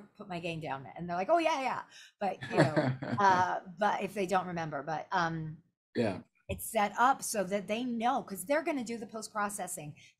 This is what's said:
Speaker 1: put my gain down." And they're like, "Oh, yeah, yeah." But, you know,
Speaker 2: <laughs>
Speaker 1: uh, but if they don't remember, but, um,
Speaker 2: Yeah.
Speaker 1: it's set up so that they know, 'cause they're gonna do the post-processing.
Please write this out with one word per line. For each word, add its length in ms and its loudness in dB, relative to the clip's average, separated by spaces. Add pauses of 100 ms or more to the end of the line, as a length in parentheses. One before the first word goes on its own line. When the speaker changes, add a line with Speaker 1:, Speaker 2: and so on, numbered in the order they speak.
(180)
Speaker 1:
put 100 -16
my 120 -6
gain 200 -4
down." 260 -6 (100)
And 120 -6
they're 80 -2
like, 140 0
"Oh, 80 8
yeah, 240 2
yeah." 200 -2 (380)
But, 280 -2
you 120 4
know, 260 4 (160)
Speaker 2:
<laughs> 160 -2
Speaker 1:
uh, 420 6 (180)
but 240 2
if 120 -6
they 120 0
don't 220 2
remember, 360 -4
but, 280 -4
um, 460 0 (380)
Speaker 2:
Yeah. 240 2 (280)
Speaker 1:
it's 220 -6
set 280 2
up 240 4
so 220 -2
that 240 -2
they 160 -2
know, 380 0
'cause 240 -10
they're 180 2
gonna 200 -2
do 140 -6
the 80 -10
post-processing. 880 -6 (240)